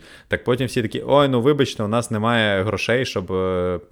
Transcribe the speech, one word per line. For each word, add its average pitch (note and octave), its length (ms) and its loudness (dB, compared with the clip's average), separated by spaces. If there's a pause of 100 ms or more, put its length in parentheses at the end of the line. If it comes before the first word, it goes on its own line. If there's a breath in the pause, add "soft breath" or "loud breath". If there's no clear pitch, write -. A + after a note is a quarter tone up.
(280 loud breath)
так - 160 -2
потім B2 220 0
всі A#2+ 160 -2
такі: A2 240 -4
"Ой, C#3 220 4
ну B2+ 120 2
вибачте, C3+ 420 0
у G#2 60 -2
нас A#2 220 -2
немає G#2+ 520 2
грошей, A2+ 440 0
щоб, F#2 260 -6
е, F#2 480 -2 (120)